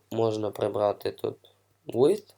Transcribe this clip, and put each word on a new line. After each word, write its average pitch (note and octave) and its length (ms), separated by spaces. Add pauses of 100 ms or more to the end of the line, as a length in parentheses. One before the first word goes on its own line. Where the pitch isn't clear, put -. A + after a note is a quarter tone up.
(100)
можна G#2+ 400
прибрати G#2 640
тут - 240 (500)
width D3 520